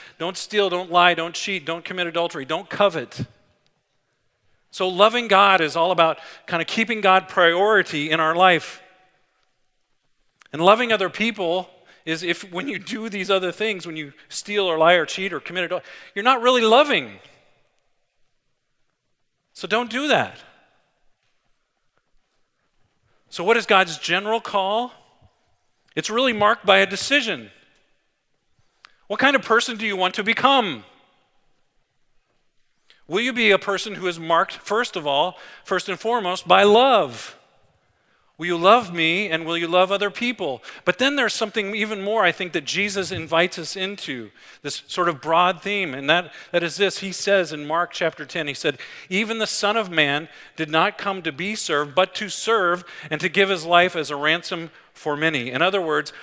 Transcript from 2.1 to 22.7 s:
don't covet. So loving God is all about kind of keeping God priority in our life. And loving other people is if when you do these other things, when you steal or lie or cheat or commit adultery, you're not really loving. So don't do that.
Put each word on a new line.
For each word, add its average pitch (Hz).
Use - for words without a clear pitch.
don't 165
covet. 165
So 185
loving 214
God 196
is 151
all 170
about 165
kind 165
of -
keeping 220
God 190
priority 175
in 156
our 160
life. 175
And 151
loving 226
other 190
people 185
is 160
if 180
when 185
you 294
do 220
these 190
other 185
things, 196
when 160
you 147
steal 202
or 165
lie 165
or 165
cheat 190
or 151
commit 180
adultery, 170
you're 202
not 254
really 247
loving. 220
So -
don't 226
do 269
that. 139